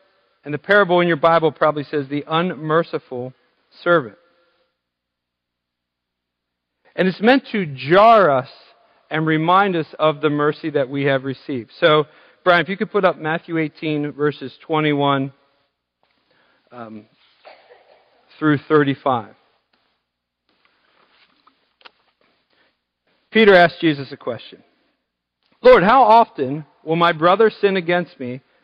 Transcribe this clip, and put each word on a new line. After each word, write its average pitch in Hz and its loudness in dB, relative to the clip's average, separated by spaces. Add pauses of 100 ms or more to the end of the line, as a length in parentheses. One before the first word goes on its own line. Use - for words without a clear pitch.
(440)
and 147 -12
the 147 -8
parable 190 2
in 175 0
your 165 0
Bible 160 2
probably 151 -2
says 139 -8
the 143 -8
unmerciful 156 -4 (500)
servant. 151 0 (2750)
And 185 -2
it's 175 -8
meant 254 2
to 202 -4
jar 170 2
us 131 -2 (580)
and 156 -4
remind 175 0
us 160 -4 (120)
of 151 -2
the 151 -2
mercy 147 -4
that 139 -4
we 139 -6
have 135 -2
received. 131 -10
So, 151 2 (380)
Brian, 175 2
if 156 -6
you 190 -8
could 202 -8
put 196 -2
up 170 0
Matthew 160 -8
eighteen, 151 -6
verses 143 -6
twenty-one, 143 -2 (1400)
um, 110 -20 (1300)
through 151 0
thirty-five. 135 -2 (4000)
Peter 214 6
asked 175 4
Jesus 143 -2
a 135 -18
question. - -14 (1000)
"Lord, 226 6
how 247 4
often 160 0 (160)
will 160 -4
my 170 0
brother 180 2
sin 202 -2
against 175 -4
me 127 -12 (240)